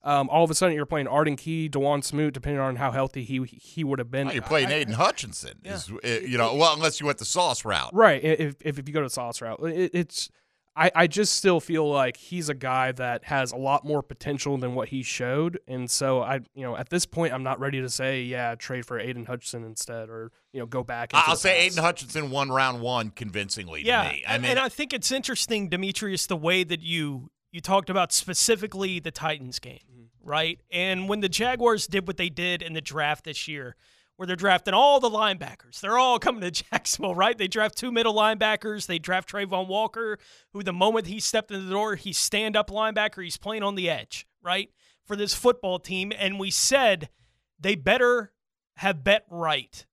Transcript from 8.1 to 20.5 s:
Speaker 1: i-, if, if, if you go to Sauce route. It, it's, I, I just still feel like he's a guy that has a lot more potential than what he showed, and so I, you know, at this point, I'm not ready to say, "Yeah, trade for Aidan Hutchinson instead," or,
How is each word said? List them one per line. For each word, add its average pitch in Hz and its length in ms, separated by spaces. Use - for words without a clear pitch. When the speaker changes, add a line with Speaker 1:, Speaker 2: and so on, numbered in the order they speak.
Speaker 1:
i-, 156 60
if, 156 320
if, 143 180
if 131 100
you 147 60
go 156 80
to 131 80
Sauce 120 320
route. 113 220
It, 170 280
it's, - 380
I, 170 180
I 170 140
just 190 260
still 180 240
feel 156 320
like 135 260
he's 170 320
a 147 60
guy 131 380
that 123 320
has 131 260
a 113 60
lot 135 280
more 147 160
potential 139 580
than 123 180
what 120 140
he 131 120
showed, 147 640
and 127 240
so 131 320
I, 127 140
you 135 80
know, 120 140
at 123 120
this 175 160
point, 165 300
I'm 131 80
not 131 160
ready 135 220
to 127 100
say, 131 320
"Yeah, 123 320
trade 123 320
for 123 140
Aidan 120 240
Hutchinson 117 400
instead," 110 440
or, 113 220